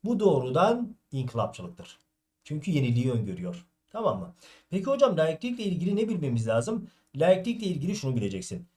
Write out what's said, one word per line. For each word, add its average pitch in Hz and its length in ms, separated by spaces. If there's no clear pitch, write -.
Bu 208 160
doğrudan 185 760
inkılapçılıktır. 101 880
Çünkü 156 280
yeniliği 127 400
öngörüyor. 90 560
Tamam 202 300
mı? - 160
Peki 185 160
hocam 262 320
laiklikle 214 460
ilgili 185 320
ne 220 140
bilmemiz 127 380
lazım? 175 400
Laiklikle 190 520
ilgili 175 280
şunu 139 200
bileceksin. 185 600